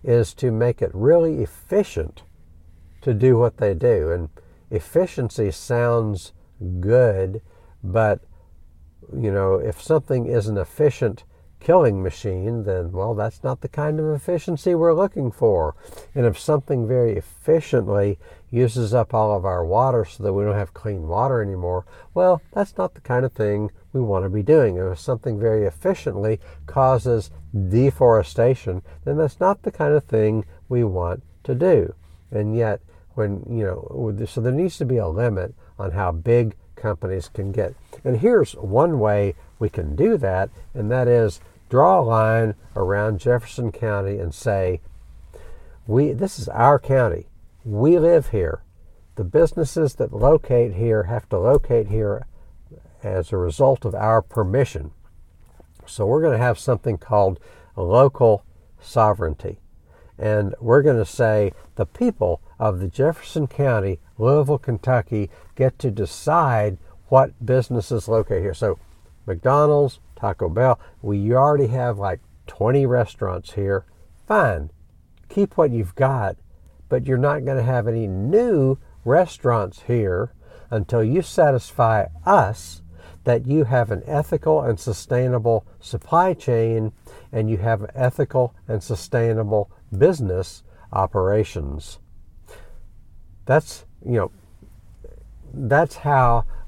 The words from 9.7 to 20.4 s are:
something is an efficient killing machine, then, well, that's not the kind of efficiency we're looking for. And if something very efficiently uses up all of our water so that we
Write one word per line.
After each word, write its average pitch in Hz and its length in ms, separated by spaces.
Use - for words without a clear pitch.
something 135 460
is 110 200
an 107 100
efficient 123 640
killing 131 400
machine, 98 640
then, 92 280
well, 98 220
that's 107 300
not 127 180
the 131 80
kind 151 300
of 156 80
efficiency 165 640
we're 165 220
looking 160 360
for. 90 440
And 127 100
if 107 120
something 135 500
very 120 240
efficiently 104 1080
uses 117 460
up 113 180
all 107 240
of 90 80
our 90 180
water 113 400
so - 200
that 98 100
we 101 100